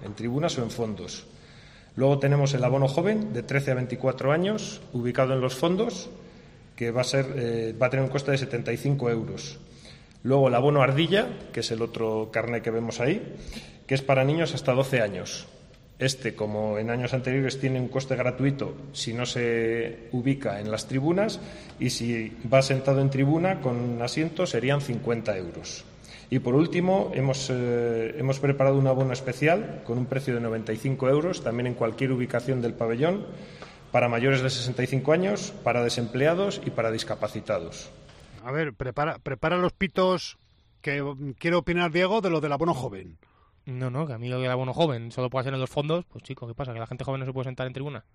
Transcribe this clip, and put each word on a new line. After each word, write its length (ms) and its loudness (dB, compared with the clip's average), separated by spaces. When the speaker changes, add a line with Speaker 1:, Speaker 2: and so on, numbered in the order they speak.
Speaker 1:
en 100 -8
tribunas 440 0
o 40 0
en 80 -2
fondos. 560 -6
Luego 240 4
tenemos 340 4
el 120 2
abono 220 4
joven, 460 2
de 100 -4
trece 280 0
a 40 4
veinticuatro 580 0
años, 500 -2
ubicado 400 2
en 80 2
los 140 0
fondos, 560 0
que 160 -2
va 100 2
a 40 4
ser, 220 2
eh, 440 -2
va 60 6
a 40 4
tener 140 2
un 60 0
coste 220 0
de 60 4
setenta 360 -2
y 20 -6
cinco 320 2
euros. 500 -4
Luego 260 6
el 60 4
abono 280 6
ardilla, 460 4
que 60 -2
es 100 -2
el 100 -2
otro 500 -2
carné 300 0
que 100 -2
vemos 300 -2
ahí, 340 0
que 80 2
es 80 2
para 220 4
niños 280 2
hasta 200 0
doce 280 2
años. 480 -4
Este, 360 -2
como 440 -2
en 120 -2
años 240 -2
anteriores, 440 0
tiene 220 0
un 80 -2
coste 280 -2
gratuito 600 0
si 220 -6
no 100 -2
se 880 -2
ubica 480 0
en 100 -6
las 180 -4
tribunas, 520 0
y 80 0
si 480 -4
va 80 10
sentado 400 2
en 80 4
tribuna 540 2
con 400 0
asiento 420 0
serían 380 2
cincuenta 560 -2
euros. 480 -10
Y 120 2
por 140 0
último, 600 4
hemos, 360 0
eh, 680 0
hemos 220 0
preparado 380 4
un 100 6
abono 260 2
especial 720 0
con 100 -2
un 80 0
precio 300 -2
de 80 0
noventa 320 -2
y 20 -8
cinco 320 0
euros, 340 2
también 260 0
en 60 -2
cualquier 380 0
ubicación 480 0
del 140 -2
pabellón, 500 0
para 180 4
mayores 340 4
de 80 2
sesenta 320 -2
y 60 0
cinco 260 2
años, 400 -2
para 180 2
desempleados 840 0
y 40 -4
para 200 0
discapacitados. 1000 -4
Speaker 2:
A 80 -8
ver, 220 -2
prepara, 440 -4
prepara 380 -2
los 160 2
pitos, 640 0
que, 200 -2
mm, 360 -6
quiere 180 2
opinar 340 0
Diego 300 2
de 80 0
lo 140 2
del 100 0
abono 220 2
joven. 420 -10
Speaker 3:
No, 260 -4
no, 160 -4
que 60 -6
a 60 -8
mí 100 -6
lo 120 -2
del 100 0
abono 220 -2
joven 380 0
solo 180 -2
puede 140 -2
ser 120 -4
en 40 -4
los 120 -2
fondos, 340 -2
pues 180 -20
chico, 240 -12
¿qué 80 -12
pasa? 180 -8
¿Que 60 -8
la 80 -8
gente 160 -10
joven 160 -4
no 80 -6
se 60 -8
puede 140 -6
sentar 200 -6
en 60 -8
tribuna? 320 -10